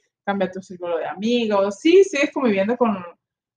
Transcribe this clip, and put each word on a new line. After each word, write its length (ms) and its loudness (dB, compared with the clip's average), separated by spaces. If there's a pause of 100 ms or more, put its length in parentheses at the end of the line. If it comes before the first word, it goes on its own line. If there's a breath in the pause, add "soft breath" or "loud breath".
(240)
cambia 260 -2
tu 120 -14
círculo 340 -6
de 100 -4
amigos. 760 -2
Sí, 240 6
sigues 280 -2
conviviendo 460 0
con, 180 0 (600)